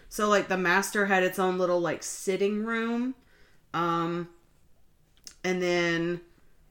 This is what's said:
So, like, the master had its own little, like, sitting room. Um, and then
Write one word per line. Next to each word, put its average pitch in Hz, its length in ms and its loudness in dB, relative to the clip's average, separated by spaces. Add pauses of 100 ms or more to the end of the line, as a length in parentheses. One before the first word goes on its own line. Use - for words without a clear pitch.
So, 208 180 -2
like, 196 200 4
the 190 100 0
master 190 480 2
had 190 160 4
its 180 160 0
own 185 220 0
little, 175 220 2
like, 156 200 -2
sitting 202 640 -2
room. 233 480 -2 (640)
Um, 170 540 -2 (1120)
and 185 180 0
then 175 600 0 (500)